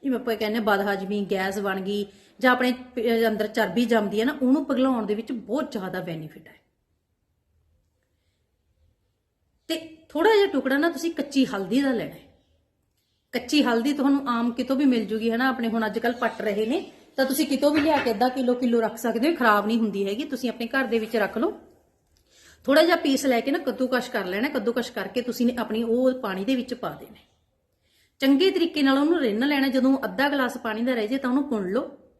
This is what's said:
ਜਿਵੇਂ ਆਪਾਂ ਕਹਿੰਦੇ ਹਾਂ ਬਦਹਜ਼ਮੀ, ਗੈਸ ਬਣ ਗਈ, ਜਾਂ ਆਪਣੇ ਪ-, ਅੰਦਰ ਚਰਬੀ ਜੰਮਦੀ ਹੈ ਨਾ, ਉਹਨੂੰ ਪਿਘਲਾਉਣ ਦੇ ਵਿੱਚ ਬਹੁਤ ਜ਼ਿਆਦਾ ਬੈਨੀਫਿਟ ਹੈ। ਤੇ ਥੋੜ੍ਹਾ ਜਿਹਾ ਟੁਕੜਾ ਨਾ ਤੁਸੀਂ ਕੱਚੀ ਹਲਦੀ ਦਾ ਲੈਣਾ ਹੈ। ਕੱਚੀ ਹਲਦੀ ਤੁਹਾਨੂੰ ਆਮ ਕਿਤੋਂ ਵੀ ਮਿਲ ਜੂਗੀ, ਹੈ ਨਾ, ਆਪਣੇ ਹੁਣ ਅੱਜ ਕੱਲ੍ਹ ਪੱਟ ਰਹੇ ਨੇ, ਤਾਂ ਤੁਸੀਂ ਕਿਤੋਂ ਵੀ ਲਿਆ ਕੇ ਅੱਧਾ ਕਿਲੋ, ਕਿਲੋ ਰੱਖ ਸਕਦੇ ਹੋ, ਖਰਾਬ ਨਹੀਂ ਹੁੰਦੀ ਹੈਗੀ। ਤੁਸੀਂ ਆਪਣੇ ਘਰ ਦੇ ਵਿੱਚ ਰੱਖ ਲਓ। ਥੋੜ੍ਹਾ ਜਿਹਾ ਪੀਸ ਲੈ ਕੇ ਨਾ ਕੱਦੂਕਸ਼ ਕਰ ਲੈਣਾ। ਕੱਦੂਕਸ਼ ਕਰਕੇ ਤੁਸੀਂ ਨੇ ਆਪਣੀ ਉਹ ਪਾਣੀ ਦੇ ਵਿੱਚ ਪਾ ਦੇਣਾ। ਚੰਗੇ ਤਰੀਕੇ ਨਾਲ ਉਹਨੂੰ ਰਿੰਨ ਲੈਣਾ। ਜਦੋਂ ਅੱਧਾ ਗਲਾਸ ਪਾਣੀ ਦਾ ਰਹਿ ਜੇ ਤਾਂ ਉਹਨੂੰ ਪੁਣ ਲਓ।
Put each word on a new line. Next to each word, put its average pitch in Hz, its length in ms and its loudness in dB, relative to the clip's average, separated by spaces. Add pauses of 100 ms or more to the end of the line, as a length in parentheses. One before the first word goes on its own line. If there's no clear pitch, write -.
ਜਿਵੇਂ 254 160 -2
ਆਪਾਂ - 160 -2
ਕਹਿੰਦੇ 214 200 -2
ਹਾਂ 226 80 -2
ਬਦਹਜ਼ਮੀ, 202 680 0
ਗੈਸ 190 280 -2
ਬਣ 196 220 -2
ਗਈ, 202 240 -4 (340)
ਜਾਂ 254 120 4
ਆਪਣੇ 247 200 2
ਪ-, 233 560 0
ਅੰਦਰ 214 200 0
ਚਰਬੀ 220 380 0
ਜੰਮਦੀ 208 340 2
ਹੈ 226 60 2
ਨਾ, 285 160 -2
ਉਹਨੂੰ 269 240 4
ਪਿਘਲਾਉਣ 254 400 0
ਦੇ 208 100 -2
ਵਿੱਚ 226 160 -8
ਬਹੁਤ 247 400 -6
ਜ਼ਿਆਦਾ 185 280 -6
ਬੈਨੀਫਿਟ 160 480 -12
ਹੈ। - 80 -20 (3000)
ਤੇ 330 300 -8 (120)
ਥੋੜ੍ਹਾ 339 260 2
ਜਿਹਾ 403 100 6
ਟੁਕੜਾ 269 320 0
ਨਾ 330 120 2
ਤੁਸੀਂ 330 220 -4
ਕੱਚੀ 269 340 0
ਹਲਦੀ 190 360 -2
ਦਾ 269 100 0
ਲੈਣਾ 190 240 -4
ਹੈ। - 260 -20 (920)
ਕੱਚੀ 254 320 2
ਹਲਦੀ 240 300 2
ਤੁਹਾਨੂੰ 277 340 2
ਆਮ 233 240 0
ਕਿਤੋਂ 254 240 -2
ਵੀ 285 100 2
ਮਿਲ 240 200 4
ਜੂਗੀ, 220 260 -2
ਹੈ 226 60 0
ਨਾ, 262 120 2
ਆਪਣੇ 247 180 -2
ਹੁਣ 220 180 0
ਅੱਜ 208 140 -2
ਕੱਲ੍ਹ 240 160 0
ਪੱਟ 226 260 -4
ਰਹੇ 214 240 -2
ਨੇ, 302 260 -2 (240)
ਤਾਂ 269 100 2
ਤੁਸੀਂ 269 200 0
ਕਿਤੋਂ 285 260 2
ਵੀ 302 100 2
ਲਿਆ 302 160 4
ਕੇ 247 140 0
ਅੱਧਾ 226 180 2
ਕਿਲੋ, 247 240 0
ਕਿਲੋ 240 280 2
ਰੱਖ 220 160 -2
ਸਕਦੇ 233 320 0
ਹੋ, 330 60 0
ਖਰਾਬ 208 320 4
ਨਹੀਂ 233 100 2
ਹੁੰਦੀ 202 300 0
ਹੈਗੀ। 214 160 -4
ਤੁਸੀਂ 254 260 -4
ਆਪਣੇ 233 180 -8
ਘਰ 269 180 0
ਦੇ 226 140 0
ਵਿੱਚ 220 160 -6
ਰੱਖ 202 220 0
ਲਓ। 349 220 -2 (1040)
ਥੋੜ੍ਹਾ 294 200 6
ਜਿਹਾ 339 120 4
ਪੀਸ 277 300 0
ਲੈ 247 140 2
ਕੇ 269 120 -2
ਨਾ 339 80 0
ਕੱਦੂਕਸ਼ 254 520 -2
ਕਰ 202 140 -4
ਲੈਣਾ। 202 240 -2
ਕੱਦੂਕਸ਼ 233 420 -4
ਕਰਕੇ 208 300 -6
ਤੁਸੀਂ 240 240 -2
ਨੇ 240 140 2
ਆਪਣੀ 226 240 -2
ਉਹ 247 280 2
ਪਾਣੀ 202 340 -4
ਦੇ 262 100 0
ਵਿੱਚ 247 180 -4
ਪਾ 190 160 -8
ਦੇਣਾ। - 260 -16 (1040)
ਚੰਗੇ 277 320 4
ਤਰੀਕੇ 339 300 0
ਨਾਲ 269 160 4
ਉਹਨੂੰ 320 220 2
ਰਿੰਨ 233 280 0
ਲੈਣਾ। 277 200 2
ਜਦੋਂ 262 380 4
ਅੱਧਾ 226 240 0
ਗਲਾਸ 262 280 -2
ਪਾਣੀ 220 240 -4
ਦਾ 254 120 0
ਰਹਿ 214 140 0
ਜੇ 262 100 -2
ਤਾਂ 269 120 -2
ਉਹਨੂੰ 277 200 0
ਪੁਣ 196 220 -2
ਲਓ। 262 260 -2 (220)